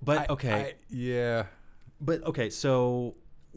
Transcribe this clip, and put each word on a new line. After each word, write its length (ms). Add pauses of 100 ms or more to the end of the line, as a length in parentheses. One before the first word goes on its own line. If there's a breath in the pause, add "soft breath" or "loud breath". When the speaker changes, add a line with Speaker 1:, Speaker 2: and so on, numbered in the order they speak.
Speaker 1:
but, 160 (120)
Speaker 2:
I, 40
Speaker 1:
okay. 180
Speaker 2:
I, 220 (160)
yeah. 560 (560 loud breath)
Speaker 1:
But, 240
okay, 240
so, 680 (420)